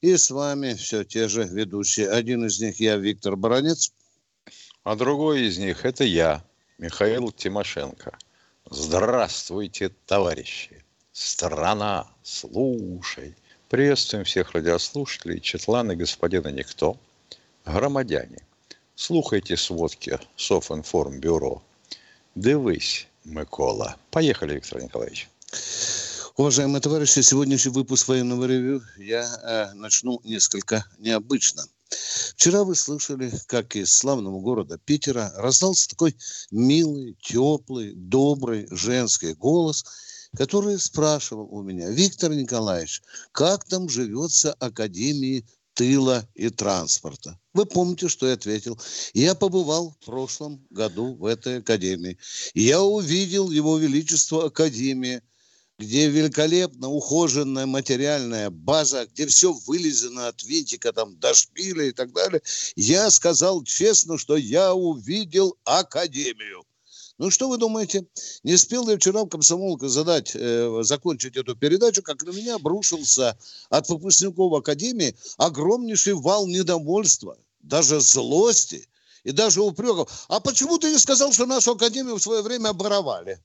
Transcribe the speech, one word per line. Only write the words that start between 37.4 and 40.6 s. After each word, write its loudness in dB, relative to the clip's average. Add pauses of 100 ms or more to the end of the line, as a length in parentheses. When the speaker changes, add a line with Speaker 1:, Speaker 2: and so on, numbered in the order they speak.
Speaker 1:
добрый 2
женский -2
голос, 2 (500)
который 0